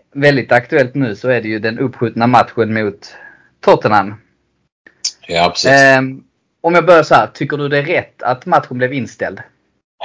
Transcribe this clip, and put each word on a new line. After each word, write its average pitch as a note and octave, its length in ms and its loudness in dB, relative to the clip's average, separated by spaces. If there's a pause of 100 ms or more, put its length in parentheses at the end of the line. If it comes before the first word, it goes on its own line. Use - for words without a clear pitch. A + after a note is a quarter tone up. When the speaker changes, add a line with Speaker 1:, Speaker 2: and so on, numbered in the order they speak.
(140)
Speaker 1:
väldigt C#3 380 0
aktuellt B2 440 0
nu, A#2+ 200 -4
så B2 140 -4
är A#2+ 120 0
det A2 60 -8
ju A2 120 -6
den A2 200 -4
uppskjutna A#2+ 480 -2
matchen A2+ 460 0
mot G#2+ 420 -8 (440)
Tottenham. G#2+ 540 2 (1120)
Speaker 2:
Ja, E2+ 220 0
precis. B2+ 220 -2
Speaker 1:
Ehm, C3+ 520 4 (380)
om E3 140 0
jag D#3+ 100 2
börjar E3 180 6
så D#3+ 120 2
här, A2 120 2
tycker C#3+ 300 -8
du C#3+ 120 -6
det C#3+ 80 -2
är C#3+ 80 -2
rätt D3+ 380 -6
att B2 220 -4
matchen D3 320 -2
blev B2+ 160 -2
inställd? G#2 460 -10 (640)